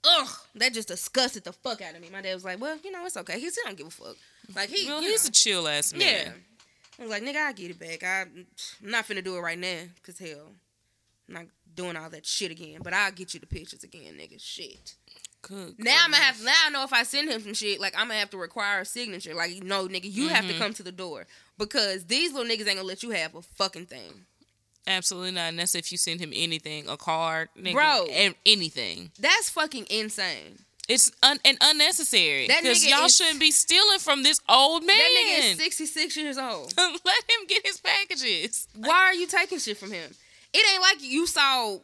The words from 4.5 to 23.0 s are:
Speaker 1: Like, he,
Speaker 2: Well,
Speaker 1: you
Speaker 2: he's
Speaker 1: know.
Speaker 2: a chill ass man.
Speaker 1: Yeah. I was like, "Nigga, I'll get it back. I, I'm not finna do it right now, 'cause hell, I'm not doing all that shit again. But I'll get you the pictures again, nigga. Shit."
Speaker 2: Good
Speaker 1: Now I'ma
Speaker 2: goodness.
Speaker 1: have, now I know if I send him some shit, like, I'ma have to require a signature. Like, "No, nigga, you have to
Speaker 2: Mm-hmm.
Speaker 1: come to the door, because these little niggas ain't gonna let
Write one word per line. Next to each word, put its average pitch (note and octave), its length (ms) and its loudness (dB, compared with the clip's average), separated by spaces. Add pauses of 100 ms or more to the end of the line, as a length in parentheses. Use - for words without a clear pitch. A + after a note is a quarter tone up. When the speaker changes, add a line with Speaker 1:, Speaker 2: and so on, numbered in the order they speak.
Speaker 1:
Like, G3+ 140 -4
he, F4+ 180 -4
Speaker 2:
Well, D4+ 140 -4
Speaker 1:
you F4+ 100 -2
Speaker 2:
he's A4 140 2
Speaker 1:
know. C4+ 40 -2
Speaker 2:
a - 20 -6
chill F3+ 360 4
ass D3 260 -2
man. F4 80 -4
Speaker 1:
Yeah. A3+ 300 0 (680)
I - 40 -18
was A3 80 -10
like, G#3 120 -6
"Nigga, C#4 120 -8 (120)
I'll C4+ 60 -6
get F3+ 180 -14
it E3+ 80 -18
back. E3 240 -12
I, F#3+ 180 -2
I'm F3+ 260 -16 (340)
not A3 260 -4
finna G3 160 -6
do F#3 120 -8
it F3 60 -8
right E3+ 180 -6
now, F3+ 220 -6 (200)
'cause F3 160 -20
hell, D#3 360 -18 (760)
I'm - 80 -20
not E3+ 100 -16 (300)
doing F3 200 -8
all D#3+ 140 -12
that D3+ 160 -18
shit - 240 -4
again. D#3+ 340 -16
But F3 100 -8
I'll G3 180 0
get F3+ 240 -14
you D#3+ 40 -16
the - 60 -20
pictures - 380 -14
again, D#2+ 360 -20
nigga. - 220 -20
Shit." - 540 -16 (480)
Speaker 2:
Good F#3+ 360 -14
Speaker 1:
Now A#3 120 0 (140)
I'ma D4+ 120 4
Speaker 2:
goodness. - 20 8
Speaker 1:
have, B3 240 2
now C4 100 2 (120)
I D4+ 40 2
know C#4 140 -2
if C4+ 100 -4
I B3+ 100 4
send C#4+ 260 -2
him A3 120 -4
some G#3 140 -10
shit, G#3 240 -4
like, F#3+ 180 -4
I'ma A3+ 160 -2
have G#3 180 -2
to G3 60 -14
require G3+ 440 -4
a F#3 40 -8
signature. G3 500 -10
Like, F3 280 -6
"No, F#3+ 240 -4
nigga, F#3 240 -8
you C4 180 -2
have A3+ 160 2
to F3+ 80 -4
Speaker 2:
Mm-hmm. E3 80 -4
Speaker 1:
come A3 140 -4
to G#3 80 -16
the F3+ 80 -14
door, F3 360 -14 (320)
because G3+ 460 -4
these C#4+ 260 0
little B3+ 180 -6
niggas A3 180 -2
ain't G3 100 0
gonna F#3+ 60 -8
let F#3+ 200 -10